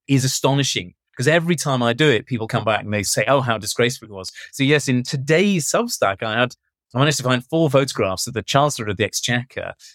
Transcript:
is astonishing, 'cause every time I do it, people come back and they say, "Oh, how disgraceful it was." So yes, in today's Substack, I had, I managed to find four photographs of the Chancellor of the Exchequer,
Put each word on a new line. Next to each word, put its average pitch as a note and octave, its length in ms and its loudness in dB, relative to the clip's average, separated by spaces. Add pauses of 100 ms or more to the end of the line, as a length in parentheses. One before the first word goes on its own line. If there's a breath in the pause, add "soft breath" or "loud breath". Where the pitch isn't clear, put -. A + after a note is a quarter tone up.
is C3+ 180 2
astonishing, C3 680 -2 (220)
'cause B2+ 120 -2
every E3+ 280 2
time C3+ 280 -2
I A#2 100 2
do D3+ 160 2
it, A2 160 2
people A2+ 220 -4
come A2 180 -2
back G#2 180 0
and G#2 80 -8
they G#2 120 0
say, G#2+ 240 0
"Oh, C3+ 140 4
how A#2+ 180 0
disgraceful A#2 480 -2
it G#2+ 40 -20
was." F#2+ 200 -12 (220 loud breath)
So C#3 100 -2
yes, C#3+ 240 2
in B2 160 2
today's D#3+ 680 0
Substack, E3+ 540 0
I A2 160 -2
had, B2 160 0 (400)
I - 20 -2
managed C#3+ 200 2
to B2 60 -6
find B2 220 0
four E3 240 2
photographs B2 560 0
of A2+ 80 -8
the A2+ 80 -4
Chancellor C#3 460 0
of G2+ 100 -4
the G#2+ 80 2
Exchequer, A#2+ 680 -6 (220 loud breath)